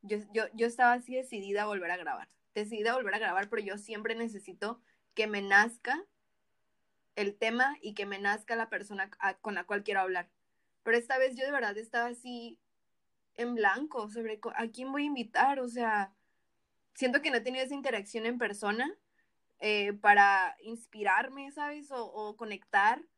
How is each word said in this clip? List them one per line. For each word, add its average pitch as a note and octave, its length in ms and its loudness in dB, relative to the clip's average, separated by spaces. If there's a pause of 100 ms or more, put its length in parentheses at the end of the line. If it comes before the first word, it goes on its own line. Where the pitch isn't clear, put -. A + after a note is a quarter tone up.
yo, G#3 160 -4 (160)
yo, A3 100 0 (100)
yo A3+ 140 2
estaba A#3+ 260 6
así B3 220 -4
decidida G#3 480 -4
a - 20 0
volver F#3+ 260 -2
a F3+ 60 -2
grabar. D3+ 320 -6 (240)
Decidida G#3+ 380 -2
a B3+ 40 2
volver G#3 200 -2
a G#3+ 40 -2
grabar, G3 300 0
pero A3+ 120 -2
yo G3+ 160 -6
siempre G#3+ 380 -8
necesito G#3+ 680 -8 (340)
que G#3+ 120 0
me G#3 140 -2
nazca A#3 640 4 (1080)
el G3+ 220 -4
tema B3 440 2
y G#3 120 -10
que G3+ 120 -6
me G3 140 -8
nazca G#3+ 360 -2
la A3+ 140 -2
persona G3+ 400 -6 (100)
a, G3 160 0
con G#3 200 -8
la F3 100 -6
cual G3+ 180 -4
quiero G3 180 0
hablar. F#3 280 -2 (540)
Pero A3+ 140 4
esta A#3+ 200 0
vez C4 180 2
yo C4 100 -4
de C#4 60 -4
verdad A3+ 260 -2
estaba A#3 300 -4
así A#3+ 520 -12 (760)
en A#3+ 200 -4
blanco A3 540 0
sobre A3 300 -8
co-, A3+ 160 -8
a A#3 120 -4
quién B3+ 240 -10
voy C#4+ 120 -2
a D4 40 -2
invitar, C4+ 520 2
o B3 80 -4
sea, A3 460 -2 (800)
siento C4 280 2
que D4+ 100 -2
no B3 60 2
he A3+ 40 2
tenido B3+ 220 -4
esa C4+ 120 -6
interacción A3+ 500 -4
en A#3+ 120 -2
persona, A3 560 -2 (680)
eh, G#3 340 0
para G3+ 680 8
inspirarme, A3+ 880 -2
¿sabes? D4 400 -8
O, A#3+ 140 -6
o G#3 300 -10
conectar. G#3+ 680 2 (140)